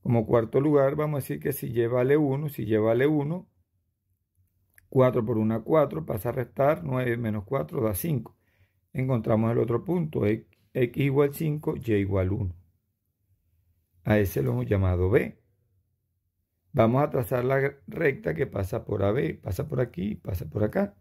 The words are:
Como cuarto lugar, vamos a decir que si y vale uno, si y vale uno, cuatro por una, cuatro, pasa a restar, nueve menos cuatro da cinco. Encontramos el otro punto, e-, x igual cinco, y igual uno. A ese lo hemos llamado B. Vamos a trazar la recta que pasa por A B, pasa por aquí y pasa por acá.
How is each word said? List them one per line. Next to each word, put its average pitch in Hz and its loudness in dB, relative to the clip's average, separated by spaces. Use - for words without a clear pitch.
Como 117 2
cuarto 117 2
lugar, 143 4
vamos 151 -2
a 131 -4
decir 143 -8
que 151 -2
si 139 -6
y 117 0
vale 127 2
uno, 143 0
si 135 -8
y 107 2
vale 113 4
uno, 151 -2
cuatro 127 2
por 113 -2
una, 110 0
cuatro, 147 0
pasa - -4
a - -2
restar, 139 0
nueve 127 -2
menos 107 -4
cuatro 139 -4
da 110 0
cinco. 139 -4
Encontramos 117 2
el 123 2
otro 120 0
punto, 156 -2
e-, 113 0
x 127 0
igual 143 2
cinco, 151 -4
y - -4
igual 98 2
uno. 95 -4
A 107 4
ese 104 0
lo 127 0
hemos 120 -2
llamado 92 2
B. 160 0
Vamos 117 4
a 151 0
trazar 123 -2
la 135 0
recta 151 -2
que 156 -4
pasa 107 -6
por 101 -2
A 101 2
B, 156 -2
pasa - -8
por 127 -4
aquí 120 -4
y - -6
pasa - -8
por 104 -2
acá. 202 -2